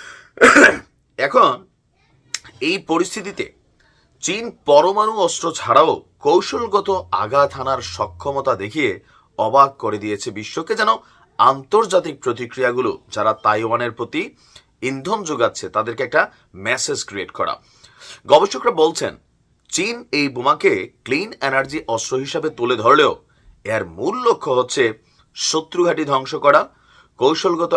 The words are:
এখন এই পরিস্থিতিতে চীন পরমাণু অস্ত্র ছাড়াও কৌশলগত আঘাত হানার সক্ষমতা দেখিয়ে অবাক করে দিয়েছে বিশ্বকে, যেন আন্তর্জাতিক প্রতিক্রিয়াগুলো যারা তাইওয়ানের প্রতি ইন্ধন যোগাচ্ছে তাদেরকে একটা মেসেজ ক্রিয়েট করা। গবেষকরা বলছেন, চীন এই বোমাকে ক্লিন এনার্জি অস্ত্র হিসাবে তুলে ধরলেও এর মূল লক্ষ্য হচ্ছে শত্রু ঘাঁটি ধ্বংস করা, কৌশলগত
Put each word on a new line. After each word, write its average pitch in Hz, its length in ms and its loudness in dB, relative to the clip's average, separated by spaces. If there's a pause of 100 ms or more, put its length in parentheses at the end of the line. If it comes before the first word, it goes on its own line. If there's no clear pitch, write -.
(1160)
এখন 147 480 2 (960)
এই 170 160 -2
পরিস্থিতিতে 180 760 -4 (680)
চীন 214 320 -6 (140)
পরমাণু 190 460 4
অস্ত্র 170 400 -2
ছাড়াও 131 520 2 (160)
কৌশলগত 190 920 0
আঘাত 143 420 0
হানার 131 280 -4
সক্ষমতা 131 720 -4
দেখিয়ে 104 440 -4 (380)
অবাক 135 400 4
করে 107 200 -4
দিয়েছে 104 340 -6
বিশ্বকে, 107 440 -6
যেন 214 120 -2 (500)
আন্তর্জাতিক 143 840 2
প্রতিক্রিয়াগুলো 120 800 -2 (100)
যারা 110 220 0
তাইওয়ানের 113 580 -2
প্রতি 139 440 -8 (460)
ইন্ধন 143 420 -4
যোগাচ্ছে 117 460 -2
তাদেরকে 110 340 -4
একটা 160 280 0 (220)
মেসেজ 117 520 -6
ক্রিয়েট 95 260 -10
করা। - 300 -6 (680)
গবেষকরা 196 440 4
বলছেন, 160 460 0 (520)
চীন 233 420 -4
এই 143 180 0
বোমাকে 127 640 0 (100)
ক্লিন 170 380 -4
এনার্জি 135 460 -2
অস্ত্র 113 300 -4
হিসাবে 147 320 -4
তুলে 123 260 -2
ধরলেও 120 400 4 (480)
এর 104 220 -2
মূল 170 440 -4
লক্ষ্য 165 220 0
হচ্ছে 123 420 0 (420)
শত্রু 160 500 -2
ঘাঁটি 156 200 -2
ধ্বংস 139 300 -4
করা, 143 340 2 (480)
কৌশলগত 165 600 0